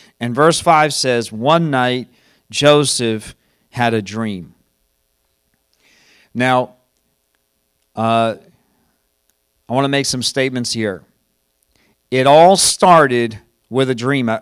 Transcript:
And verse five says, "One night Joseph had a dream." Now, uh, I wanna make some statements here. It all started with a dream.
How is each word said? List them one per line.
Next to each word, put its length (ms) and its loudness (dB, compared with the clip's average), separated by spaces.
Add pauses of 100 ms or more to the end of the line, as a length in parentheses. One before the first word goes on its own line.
(180)
And 160 -6
verse 240 2
five 340 2
says, 380 -4
"One 400 0
night 380 -2 (420)
Joseph 880 0 (340)
had 240 -2
a 80 -2
dream." 500 -10 (1800)
Now, 400 -2 (1200)
uh, 400 0 (1300)
I 40 -8
wanna 140 0
make 200 -2
some 180 -6
statements 480 -4
here. 320 -6 (1040)
It 160 0
all 300 6
started 840 2 (320)
with 200 -2
a 40 -2
dream. 340 -2 (140)